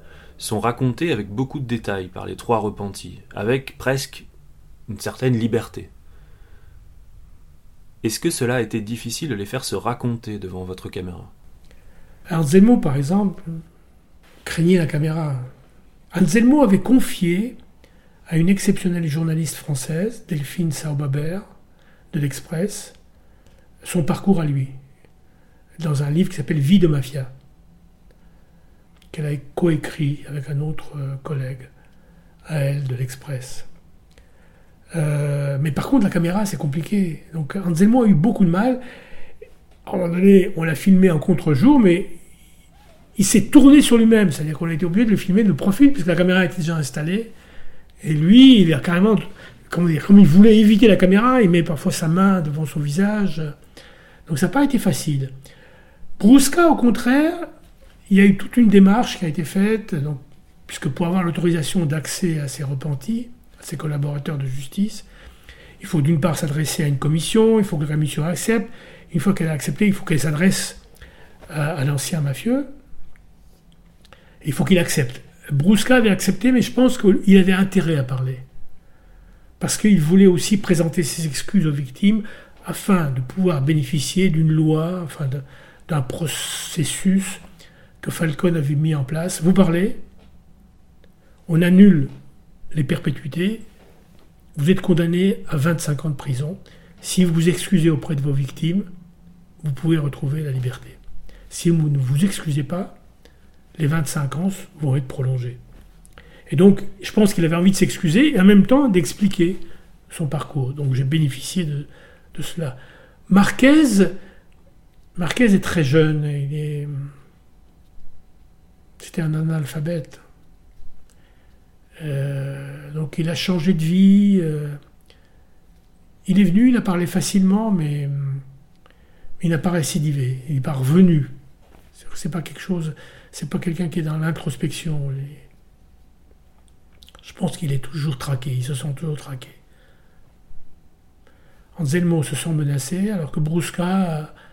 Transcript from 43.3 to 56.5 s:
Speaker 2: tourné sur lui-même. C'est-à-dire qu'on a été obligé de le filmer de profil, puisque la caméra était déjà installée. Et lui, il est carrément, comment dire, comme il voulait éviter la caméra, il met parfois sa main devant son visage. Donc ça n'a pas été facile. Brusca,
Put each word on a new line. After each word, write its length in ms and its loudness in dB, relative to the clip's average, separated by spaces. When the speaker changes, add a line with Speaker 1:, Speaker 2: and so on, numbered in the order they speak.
Speaker 2:
tourné 360 8
sur 160 4
lui-même. 320 4
C'est-à-dire 260 -6
qu'on 120 -6
a 60 -4
été 120 -2
obligé 200 0
de 40 -2
le 60 4
filmer 260 0
de 100 2
profil, 400 4
puisque 140 0
la 80 2
caméra 300 2
était 140 -4
déjà 180 -4
installée. 560 -6
Et 100 -2
lui, 460 10
il 100 4
est 100 2
carrément, 360 2
comment 180 0
dire, 180 -2
comme 140 10
il 60 10
voulait 300 8
éviter 300 6
la 100 8
caméra, 460 4
il 80 6
met 140 4
parfois 260 -4
sa 160 -4
main 360 2
devant 220 -4
son 140 -8
visage. 640 -2
Donc 100 -4
ça 80 0
n'a 60 -4
pas 100 2
été 160 0
facile. 540 -2
Brusca, 480 6